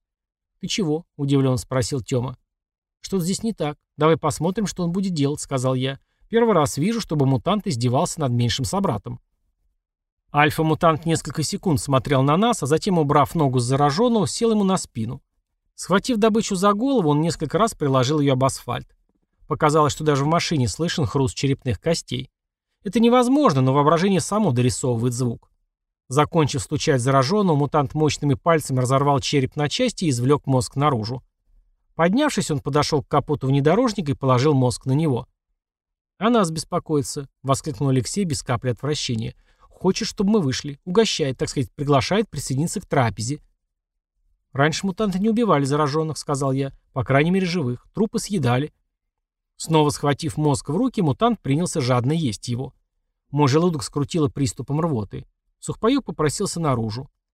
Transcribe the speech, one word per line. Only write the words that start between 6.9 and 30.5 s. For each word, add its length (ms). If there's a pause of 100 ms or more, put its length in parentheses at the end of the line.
чтобы 260
мутант 400
издевался 540
над 120
меньшим 320
собратом". 560 (1120)
Альфа-мутант 760
несколько 360
секунд 380
смотрел 420
на 140
нас, 260
а 40
затем, 320
убрав 360
ногу 240
с 60
зараженного, 640
сел 220
ему 120
на 140
спину. 460 (520)
Схватив 440
добычу 360
за 200
голову, 360
он 100
несколько 360
раз 180
приложил 460
ее 140
об 100
асфальт. 500 (520)
Показалось, 460
что 120
даже 200
в 40
машине 400
слышен 380
хруст 280
черепных 460
костей. 500 (540)
Это 160
невозможно, 640
но 100
воображение 480
само 320
дорисовывает 640
звук. 360 (580)
Закончив 540
стучать 400
зараженного, 540
мутант 380
мощными 400
пальцами 460
разорвал 400
череп 360
на 120
части 380
и 40
извлек 360
мозг 300